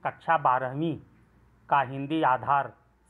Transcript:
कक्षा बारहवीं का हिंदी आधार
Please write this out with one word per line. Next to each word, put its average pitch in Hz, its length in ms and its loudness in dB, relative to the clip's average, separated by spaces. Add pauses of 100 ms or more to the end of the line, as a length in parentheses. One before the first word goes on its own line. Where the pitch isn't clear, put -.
कक्षा - 340 0
बारहवीं 135 600 0 (720)
का 147 120 4
हिंदी 139 400 -4
आधार 131 500 0 (380)